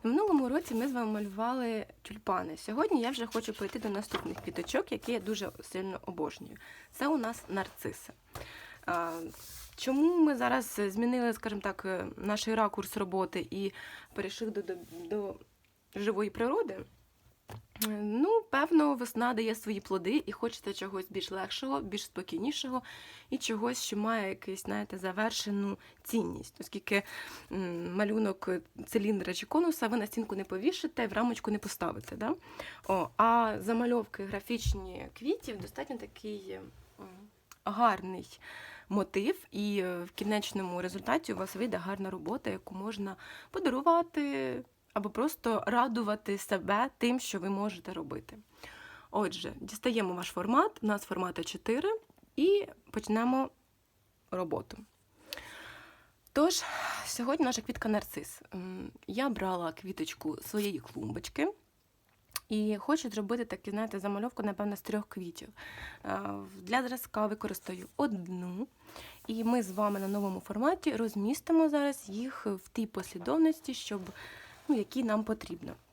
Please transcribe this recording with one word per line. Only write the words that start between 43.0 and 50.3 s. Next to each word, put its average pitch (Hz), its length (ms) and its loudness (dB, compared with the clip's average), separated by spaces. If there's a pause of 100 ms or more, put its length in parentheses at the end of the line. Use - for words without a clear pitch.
подарувати 285 1120 2 (300)
або 208 160 0
просто 226 580 0
радувати 214 680 2
себе 196 600 2
тим, 240 220 4
що 202 200 -4
ви 180 100 -2
можете 196 440 -2
робити. 160 440 -8 (760)
Отже, 180 480 0
дістаємо 214 540 0
ваш 180 140 -4
формат, 254 540 4